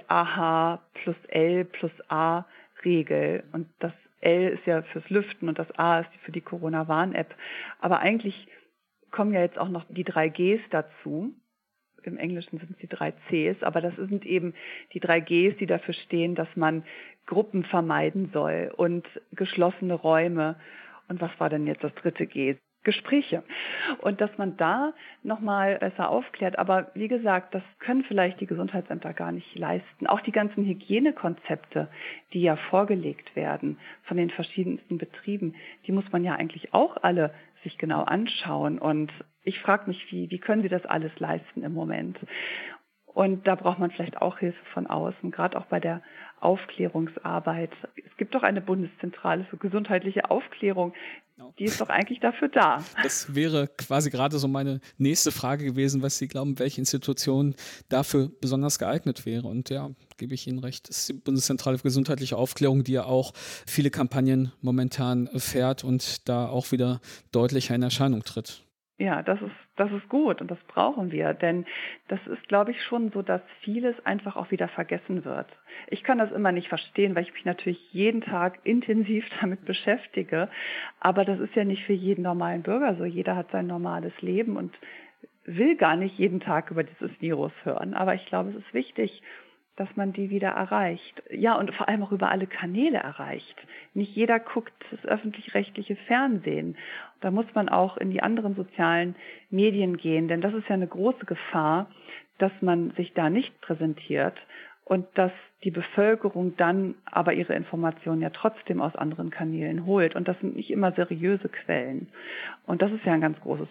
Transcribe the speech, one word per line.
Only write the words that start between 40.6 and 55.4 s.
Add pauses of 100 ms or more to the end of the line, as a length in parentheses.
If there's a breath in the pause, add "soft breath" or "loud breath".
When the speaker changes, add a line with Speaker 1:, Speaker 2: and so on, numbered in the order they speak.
Speaker 1:
sie
das
alles
leisten
im
Moment? (840 loud breath)
Und
da
braucht
man
vielleicht
auch
Hilfe
von
außen,
gerade
auch
bei
der (380 loud breath)
Aufklärungsarbeit. (240)
Es
gibt
doch
eine
Bundeszentrale
für
gesundheitliche
Aufklärung. (420 loud breath)
Speaker 2:
Genau.
Speaker 1:
Die
ist
doch
eigentlich
dafür
da. (180)
Speaker 2:
Das
wäre
quasi
gerade
so
meine (160 loud breath)
nächste
Frage